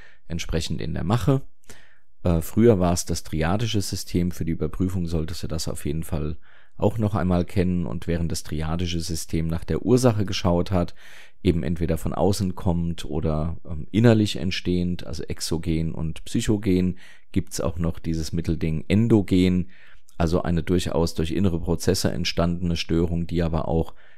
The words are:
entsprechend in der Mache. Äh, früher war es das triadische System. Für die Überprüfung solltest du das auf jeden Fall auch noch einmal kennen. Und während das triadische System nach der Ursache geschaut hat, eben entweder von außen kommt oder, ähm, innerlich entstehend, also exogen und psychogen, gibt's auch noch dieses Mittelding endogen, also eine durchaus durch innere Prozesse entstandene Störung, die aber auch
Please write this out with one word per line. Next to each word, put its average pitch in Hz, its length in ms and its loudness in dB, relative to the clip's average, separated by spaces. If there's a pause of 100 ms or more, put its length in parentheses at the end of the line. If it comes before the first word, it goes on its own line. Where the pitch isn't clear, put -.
(280)
entsprechend 82 540 -2
in 78 100 -4
der 76 120 -4
Mache. 123 360 2 (800)
Äh, 85 200 2
früher 110 360 6
war 87 140 4
es - 140 0
das - 160 -4
triadische 101 580 0
System. 90 500 -2
Für - 140 -4
die 82 80 -2
Überprüfung 87 540 -2
solltest 82 360 -2
du - 60 -6
das 80 200 -4
auf - 180 -6
jeden 76 180 -2
Fall 76 320 -4 (400)
auch 104 220 0
noch 104 160 0
einmal 87 320 2
kennen. 90 400 0
Und 60 200 -4
während 82 240 0
das - 120 -4
triadische 85 580 -2
System 82 460 -2
nach 82 180 -2
der - 220 -2
Ursache 117 400 4
geschaut 87 440 0
hat, 90 240 2 (520)
eben 82 160 4
entweder 80 340 0
von - 160 -2
außen 92 420 2
kommt 85 500 0
oder, 78 600 0
ähm, 76 280 -6
innerlich 110 440 6
entstehend, 90 680 -2
also 69 160 -6
exogen 82 720 -2
und 80 300 -4
psychogen, 95 720 2 (320)
gibt's - 300 -2
auch - 180 -2
noch 82 220 0
dieses 82 320 -2
Mittelding 82 560 0
endogen, 92 840 4 (480)
also 85 240 4
eine 85 200 0
durchaus 85 520 2
durch 82 160 0
innere 85 300 2
Prozesse - 500 2
entstandene 85 640 0
Störung, 85 500 0
die 85 160 0
aber 80 260 0
auch 80 260 0 (240)